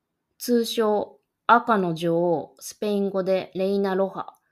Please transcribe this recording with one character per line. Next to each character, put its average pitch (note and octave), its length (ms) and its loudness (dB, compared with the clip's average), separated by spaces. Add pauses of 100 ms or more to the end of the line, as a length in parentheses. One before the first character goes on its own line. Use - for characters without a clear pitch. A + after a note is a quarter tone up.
(400)
通 A#3+ 260 0
称 G#3+ 540 -2 (260)
赤 A#3+ 320 4
の F3+ 160 0
女 E3 240 0
王、 E3+ 420 0
ス - 140 -16
ペ - 140 -6
イ G3+ 140 0
ン G3 100 -2
語 F#3+ 120 -2
で F#3+ 300 -2
レ F#3+ 140 -2
イ G3+ 100 0
ナ・ G3 160 0
ロ F#3+ 160 0
ハ。 - 240 -12 (180)